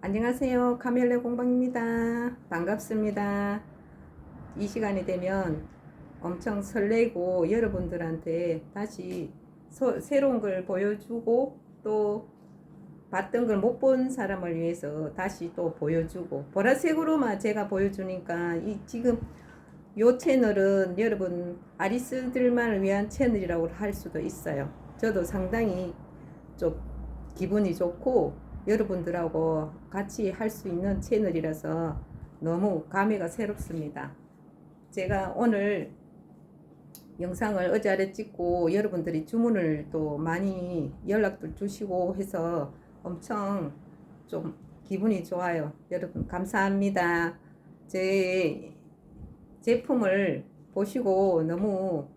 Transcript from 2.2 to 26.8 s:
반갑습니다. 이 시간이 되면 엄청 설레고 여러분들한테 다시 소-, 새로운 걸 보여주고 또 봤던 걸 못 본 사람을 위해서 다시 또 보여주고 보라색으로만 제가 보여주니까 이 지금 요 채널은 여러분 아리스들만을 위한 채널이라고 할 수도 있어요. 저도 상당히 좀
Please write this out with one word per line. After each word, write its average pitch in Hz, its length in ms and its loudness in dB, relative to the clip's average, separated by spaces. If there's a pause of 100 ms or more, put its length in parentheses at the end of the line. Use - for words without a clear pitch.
반갑습니다. 202 1120 0 (960)
이 208 80 -2
시간이 202 400 -2
되면 180 600 -2 (540)
엄청 180 400 -4
설레고 196 880 2
여러분들한테 170 1200 -2
다시 185 580 -8 (380)
소-, - 300 0
새로운 269 420 2
걸 185 240 -2
보여주고 226 920 0 (240)
또 214 460 0 (840)
봤던 196 360 0
걸 214 100 4
못 226 220 2
본 262 320 4
사람을 190 440 -2
위해서 156 600 -2
다시 185 420 -4
또 170 160 0
보여주고 160 800 -2
보라색으로만 277 880 2
제가 208 280 0
보여주니까 185 880 -2
이 202 280 -4
지금 233 340 2 (800)
요 240 220 8
채널은 196 800 4
여러분 180 600 0 (200)
아리스들만을 240 1040 2
위한 196 260 2
채널이라고 185 600 2
할 196 260 -4
수도 - 260 -8
있어요. 143 500 -4 (280)
저도 196 260 2
상당히 185 680 -2 (640)
좀 - 200 0 (560)